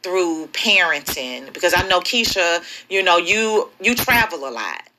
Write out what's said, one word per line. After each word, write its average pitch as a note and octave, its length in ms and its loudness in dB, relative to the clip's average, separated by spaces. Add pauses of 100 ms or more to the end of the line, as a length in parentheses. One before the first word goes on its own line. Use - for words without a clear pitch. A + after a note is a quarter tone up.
through E3+ 500 -2
parenting? C#3+ 1000 -2
Because F3 220 0
I F#3 120 0
know, F#3 140 4
Keisha, F3 640 0 (260)
you F#3+ 140 0
know, F3 140 6
you, G#3+ 520 0 (120)
you A3+ 140 2
travel A3 520 0
a C3 40 -8
lot. G2+ 320 -8 (160)